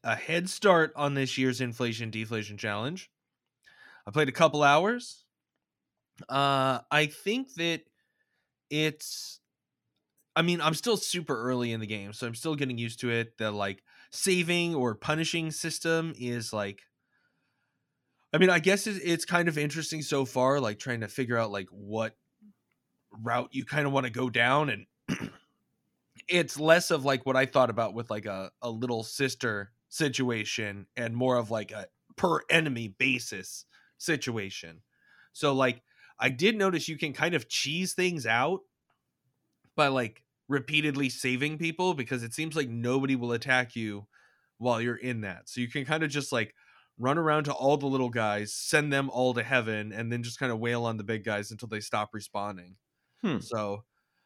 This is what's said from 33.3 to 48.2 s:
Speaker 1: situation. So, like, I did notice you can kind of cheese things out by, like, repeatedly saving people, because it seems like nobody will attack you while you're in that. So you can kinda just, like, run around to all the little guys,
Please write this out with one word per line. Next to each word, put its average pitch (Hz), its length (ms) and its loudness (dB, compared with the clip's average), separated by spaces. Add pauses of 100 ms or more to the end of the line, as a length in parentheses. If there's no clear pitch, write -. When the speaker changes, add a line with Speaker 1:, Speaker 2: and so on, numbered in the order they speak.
Speaker 1:
situation. 98 840 -6 (500)
So, 143 200 2
like, 127 300 2 (360)
I 127 100 2
did 175 280 2
notice 190 320 0
you 156 80 -8
can 147 160 -4
kind 170 220 0
of 143 140 -4
cheese 170 440 -2
things 175 320 -2
out 127 360 2 (1120)
by, 147 120 4
like, 127 360 0 (240)
repeatedly 143 640 0
saving 131 480 -2
people, 165 360 0
because 127 300 -4
it 117 100 -10
seems 156 220 -6
like 143 140 -2
nobody 127 460 0
will 120 160 -2
attack 123 440 2
you 104 320 -6 (500)
while 117 240 2
you're 120 160 -2
in 120 240 -6
that. 95 280 -8
So 123 120 -6
you 120 80 -4
can 135 160 -6
kinda 156 220 0
just, 139 240 -4
like, 113 240 -2 (420)
run 131 200 0
around 156 280 2
to 143 80 -4
all 139 240 4
the 139 100 -4
little 131 220 0
guys, 107 440 0